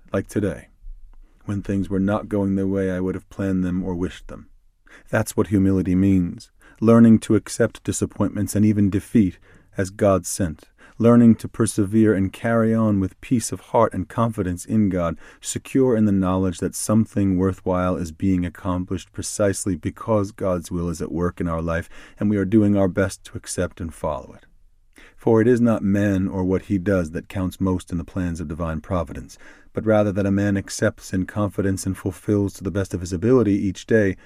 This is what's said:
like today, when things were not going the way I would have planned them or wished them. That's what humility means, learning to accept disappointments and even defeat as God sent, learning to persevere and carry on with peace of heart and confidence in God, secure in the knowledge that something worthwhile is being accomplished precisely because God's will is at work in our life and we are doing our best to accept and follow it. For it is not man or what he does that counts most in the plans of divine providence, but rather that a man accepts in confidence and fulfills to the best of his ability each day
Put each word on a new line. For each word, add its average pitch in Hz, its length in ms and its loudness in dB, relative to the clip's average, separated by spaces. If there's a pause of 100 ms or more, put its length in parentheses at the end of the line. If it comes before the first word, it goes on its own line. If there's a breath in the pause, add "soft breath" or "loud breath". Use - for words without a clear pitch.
(120)
like 98 160 -4
today, 98 400 -4 (800)
when 101 140 -4
things 98 280 -4
were 95 100 -2
not 101 300 -2
going 98 260 0
the 98 140 0
way 95 240 -2
I 90 80 -4
would 92 160 -4
have - 140 -16
planned 95 340 -2
them 90 180 -2
or 90 140 -6
wished 87 320 -8
them. - 200 -16 (600 loud breath)
That's - 280 -2
what 107 120 0
humility 95 460 2
means, 95 560 0 (300 soft breath)
learning 113 400 8
to 110 160 2
accept - 480 -2
disappointments - 680 -4
and 104 100 2
even 104 260 2
defeat 98 480 0 (380 soft breath)
as 95 140 -2
God 98 360 2
sent, - 440 -6 (280 loud breath)
learning 117 380 8
to - 120 -8
persevere 107 640 2
and 95 180 -2
carry 113 420 0
on 107 260 2
with 95 200 -4
peace - 320 -2
of 92 80 -8
heart 113 320 0
and 92 160 -6
confidence 104 560 -4
in 107 240 2
God, 85 280 -2 (240 loud breath)
secure - 560 0
in 107 100 4
the 101 60 2
knowledge 92 460 0
that 90 160 -4
something 101 640 0
worthwhile 92 580 0
is 80 160 -6
being 92 320 0
accomplished 90 680 -6
precisely 98 640 -2
because 104 560 -2
God's 90 380 -4
will 87 180 -4
is 80 120 -6
at - 120 -8
work 87 280 -2
in 87 80 -2
our 82 140 -4
life 82 260 -4 (300 loud breath)
and 104 100 0
we 104 80 0
are 98 80 0
doing 104 320 4
our 98 120 4
best 98 360 -2
to - 120 -14
accept - 440 -6
and 82 140 -10
follow 71 400 -8
it. - 120 -20 (680 loud breath)
For 113 240 4
it 110 60 4
is 123 140 4
not 117 220 2
man 98 460 2
or 92 160 -4
what 92 180 0
he 104 160 -2
does 90 320 0
that 82 180 -10
counts 90 320 -6
most 92 320 -4
in 85 60 -4
the 80 60 -8
plans 87 360 -6
of 78 80 -8
divine 80 320 -6
providence, - 580 -8 (360 loud breath)
but - 120 -6
rather 107 260 4
that 98 140 -2
a 98 40 0
man 98 260 0
accepts - 560 -6
in 92 140 -2
confidence 98 600 -4
and 95 100 -4
fulfills 101 580 -2
to - 100 -12
the 95 60 -6
best 95 240 -4
of 90 60 -4
his 87 120 -10
ability 107 400 2
each 98 340 -2
day 104 400 2